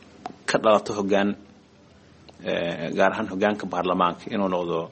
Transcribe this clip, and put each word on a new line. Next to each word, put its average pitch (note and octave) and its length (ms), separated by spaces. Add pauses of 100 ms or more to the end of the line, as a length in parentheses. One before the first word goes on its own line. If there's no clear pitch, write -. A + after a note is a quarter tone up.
(460)
ka - 140
dhalato A2 340
hoggaan, G2+ 400 (1080)
eh, F2 500
gaar F#2+ 180
ahaan G#2+ 180
hoggaanka G#2 360
baarlamaanka F2+ 640
inuu G2+ 200
noqdo F2 300 (120)